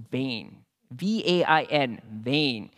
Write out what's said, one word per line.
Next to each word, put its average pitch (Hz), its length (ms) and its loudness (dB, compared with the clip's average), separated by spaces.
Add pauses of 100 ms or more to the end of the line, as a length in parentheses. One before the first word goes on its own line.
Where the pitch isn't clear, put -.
vain." 127 540 -6 (280)
V 196 340 -2
A 175 180 4
I 156 200 4
N, - 460 0
vain, 120 680 -2